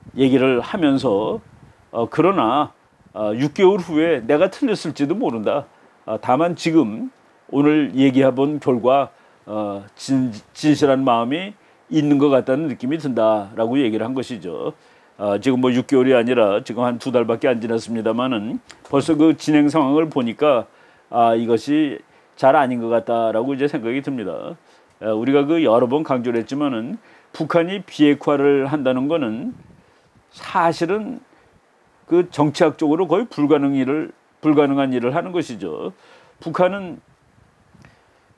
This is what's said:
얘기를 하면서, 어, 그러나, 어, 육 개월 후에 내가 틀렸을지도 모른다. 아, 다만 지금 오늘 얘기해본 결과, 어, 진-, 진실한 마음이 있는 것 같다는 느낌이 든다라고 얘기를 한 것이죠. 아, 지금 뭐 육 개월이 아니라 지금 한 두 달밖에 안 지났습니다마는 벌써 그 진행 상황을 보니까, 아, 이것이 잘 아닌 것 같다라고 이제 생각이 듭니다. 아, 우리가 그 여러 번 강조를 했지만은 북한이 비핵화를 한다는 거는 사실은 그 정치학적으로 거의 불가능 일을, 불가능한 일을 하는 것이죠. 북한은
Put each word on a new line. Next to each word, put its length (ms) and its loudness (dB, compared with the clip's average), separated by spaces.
얘기를 440 4
하면서, 800 0
어, 180 -2
그러나, 640 0
어, 220 -4
육 180 -2
개월 260 4
후에 460 0
내가 240 2
틀렸을지도 640 -4
모른다. 500 -2
아, 140 -6
다만 360 0
지금 560 -2
오늘 460 2
얘기해본 640 2
결과, 520 0
어, 380 -8
진-, 360 -2
진실한 500 2
마음이 500 0
있는 280 2
것 120 4
같다는 380 0
느낌이 300 -4
든다라고 840 0
얘기를 260 0
한 100 -6
것이죠. 580 -8
아, 220 -2
지금 220 0
뭐 100 2
육 160 -2
개월이 260 4
아니라 500 2
지금 200 -6
한 140 -2
두 140 -8
달밖에 360 0
안 140 0
지났습니다마는 960 -4
벌써 260 0
그 220 4
진행 320 2
상황을 400 0
보니까, 560 0
아, 260 2
이것이 640 0
잘 200 4
아닌 260 0
것 80 -4
같다라고 640 0
이제 140 -2
생각이 340 -6
듭니다. 560 -8
아, 100 -4
우리가 340 2
그 180 2
여러 240 4
번 160 0
강조를 380 -2
했지만은 560 -6
북한이 520 -2
비핵화를 840 2
한다는 400 -2
거는 460 -4
사실은 880 -2
그 240 2
정치학적으로 760 0
거의 220 0
불가능 460 0
일을, 360 -4
불가능한 520 2
일을 220 -2
하는 160 -4
것이죠. 640 -8
북한은 600 -4